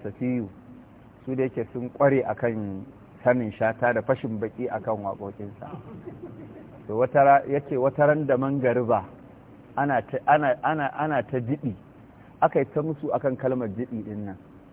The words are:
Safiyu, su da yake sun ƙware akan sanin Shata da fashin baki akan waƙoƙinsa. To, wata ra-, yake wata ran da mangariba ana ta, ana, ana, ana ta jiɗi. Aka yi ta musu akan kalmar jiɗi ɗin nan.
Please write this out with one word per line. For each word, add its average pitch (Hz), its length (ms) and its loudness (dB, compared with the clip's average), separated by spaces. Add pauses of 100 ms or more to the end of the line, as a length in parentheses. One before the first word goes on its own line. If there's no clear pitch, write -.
Safiyu, 120 460 -4 (760)
su 131 100 -4
da 131 80 0
yake 120 280 -4
sun 120 240 -8
ƙware 139 320 4
akan 107 560 -2 (400)
sanin 123 280 4
Shata 113 420 2
da 113 80 0
fashin 113 380 -2
baki 113 300 -6
akan 107 340 -4
waƙoƙinsa. 101 640 -10 (1200)
To, 104 100 -6
wata 131 260 4
ra-, 139 240 8
yake 143 300 -2
wata 135 300 2
ran 151 180 2
da 135 120 2
mangariba 123 680 0 (720)
ana 139 260 0
ta, 139 240 -8
ana, 143 380 4
ana, 147 240 0 (100)
ana 147 260 0
ta 135 160 -4
jiɗi. 123 340 -4 (680)
Aka - 200 4
yi 139 140 2
ta 151 80 0
musu 151 320 -4
akan 131 240 0
kalmar 127 300 -2
jiɗi 110 360 -8
ɗin 104 220 -8
nan. 98 120 -10 (360)